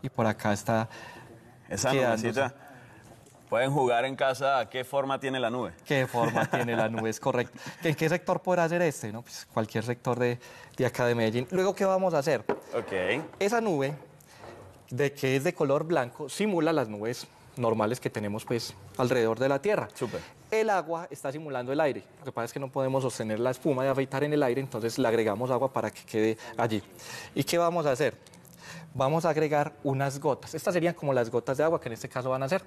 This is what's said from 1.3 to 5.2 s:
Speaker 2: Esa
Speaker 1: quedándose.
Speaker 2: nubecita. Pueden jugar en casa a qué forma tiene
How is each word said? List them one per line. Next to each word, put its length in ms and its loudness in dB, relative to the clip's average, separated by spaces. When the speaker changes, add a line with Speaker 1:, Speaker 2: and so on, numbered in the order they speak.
Speaker 2:
Esa 220 0
Speaker 1:
quedándose. 420 2
Speaker 2:
nubecita. 220 0
Pueden 220 2
jugar 340 4
en 100 -4
casa 440 2
a 100 -2
qué 140 -4
forma 360 -2
tiene 200 -2